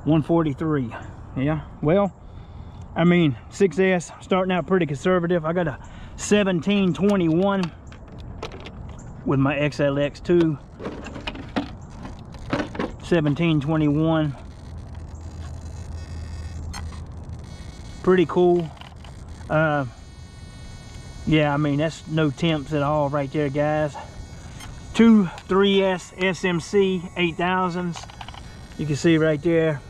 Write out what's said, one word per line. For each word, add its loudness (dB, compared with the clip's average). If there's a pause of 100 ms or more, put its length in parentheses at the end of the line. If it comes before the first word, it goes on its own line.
One 6
forty-three. 2 (420)
Yeah, 0 (200)
well, 4 (800)
I 4
mean, 6 (120)
six 2
S, 4 (100)
starting 2
out 0
pretty 4
conservative. 2
I 0
got 2
a -4 (360)
seventeen 4
twenty-one 2 (1500)
with 2
my 4
X 0
L 4
X 0
two. 4 (2500)
Seventeen 4
twenty-one. 2 (3750)
Pretty 6
cool. 4 (800)
Uh, 2 (1400)
yeah, 6
I 2
mean, 2
that's -2
no 2
temps 0
at 2
all 2
right -2
there, 0
guys. 0 (1000)
Two 6 (200)
three 2
S -2
S -2
M 2
C 0 (120)
eight 0
thousands. 0 (800)
You -4
can 0
see 6
right 2
there 2 (100)